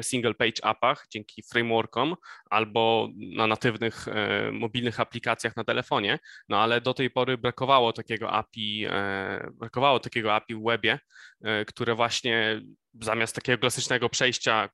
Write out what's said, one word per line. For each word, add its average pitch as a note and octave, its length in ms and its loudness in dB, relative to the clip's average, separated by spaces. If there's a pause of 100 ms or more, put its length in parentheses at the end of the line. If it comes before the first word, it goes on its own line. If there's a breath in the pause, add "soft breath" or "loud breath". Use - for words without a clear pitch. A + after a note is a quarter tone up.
single A#2 320 0
page - 320 -2
appach A#2+ 460 2
dzięki G#2+ 320 -14
frameworkom A#2 720 0 (340 loud breath)
albo A2 680 2
na G#2 320 -2
natywnych, A2 600 -2
e, G#2+ 440 0
mobilnych A2+ 480 -4
aplikacjach A#2 560 -2
na A2+ 80 -4
telefonie, A#2+ 560 0 (300 loud breath)
no G#2 80 2
ale A2+ 240 4
do B2+ 120 0
tej C3 160 -2
pory B2+ 280 0
brakowało B2 560 2
takiego A2 380 -6
api, G#2+ 580 -4
e, G2 640 -4
brakowało B2 460 0
takiego G#2+ 360 -2
api A2 200 -4
w G#2+ 80 -8
webie, A2+ 360 2 (420 loud breath)
e, G#2+ 240 0
które A#2 300 -2
właśnie A2+ 680 0 (400)
zamiast A2+ 340 0
takiego B2 220 0
klasycznego A#2+ 520 0
przejścia, A#2 640 0